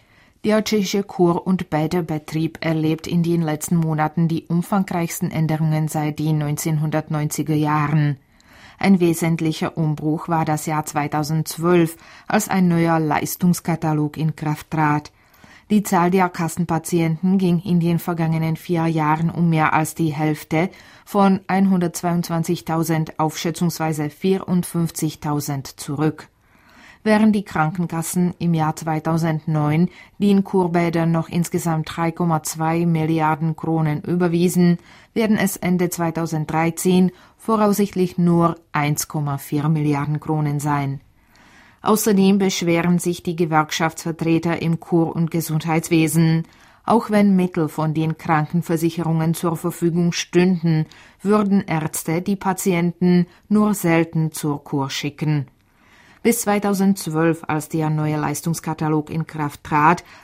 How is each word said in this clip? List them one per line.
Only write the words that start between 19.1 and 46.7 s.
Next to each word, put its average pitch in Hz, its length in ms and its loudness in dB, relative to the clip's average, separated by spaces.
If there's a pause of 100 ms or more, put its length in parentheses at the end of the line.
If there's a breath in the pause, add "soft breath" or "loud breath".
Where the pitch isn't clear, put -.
um 165 220 2
mehr 156 220 2
als 156 200 0
die 165 180 0
Hälfte, 156 600 -2 (340 loud breath)
von 196 400 2
einhundertzweiundzwanzigtausend 170 1700 0
auf 156 180 -2
schätzungsweise 160 720 -2
vierundfünfzigtausend 156 1700 -2
zurück. 151 480 -4 (760 loud breath)
Während 214 320 4
die 196 80 -2
Krankenkassen 170 920 -2
im 170 160 0
Jahr 156 220 0
zweitausendneun 160 1120 0 (300 loud breath)
den 196 240 4
Kurbädern 170 680 0
noch 165 180 0
insgesamt 165 640 -2
drei 165 160 -2
Komma 165 320 0
zwei 160 420 -2
Milliarden 160 720 0
Kronen 160 480 -2
überwiesen, 175 720 2 (380 loud breath)
werden 220 220 2
es 185 200 0
Ende 180 320 0
zweitausenddreizehn 165 1200 0 (280 loud breath)
voraussichtlich 202 800 0
nur 170 380 4 (140)
eins 147 360 -2
Komma 143 320 -4
vier 147 280 -2
Milliarden 147 520 0
Kronen 151 400 -2
sein. 139 420 -2 (800 soft breath)
Außerdem 202 560 4
beschweren 175 600 2
sich 175 240 -4
die 175 120 -4
Gewerkschaftsvertreter 160 1300 0
im 165 180 0
Kur- 165 360 0
und 165 160 0
Gesundheitswesen. 160 1120 2 (420 loud breath)